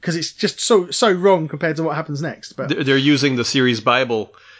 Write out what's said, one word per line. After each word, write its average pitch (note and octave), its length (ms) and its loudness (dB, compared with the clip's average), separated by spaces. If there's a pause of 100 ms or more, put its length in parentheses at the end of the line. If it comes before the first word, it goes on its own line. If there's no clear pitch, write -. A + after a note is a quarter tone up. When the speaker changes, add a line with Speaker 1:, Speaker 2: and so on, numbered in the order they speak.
Speaker 1:
'cause E3+ 160 -4
it's D#3+ 160 -8
just - 260 -4
so, F#3 320 2
so - 180 2
wrong F3+ 380 2
compared D#3 300 -4
to D#3+ 60 -4
what D3+ 120 -2
happens D3 260 -6
next. D3 360 -10
But C3 100 -6
Speaker 2:
They're, C#3 160 -4
they're C3+ 140 2
using C#3 400 2
the A#2+ 80 0
series B2 340 2
Bible A#2+ 560 -2 (240)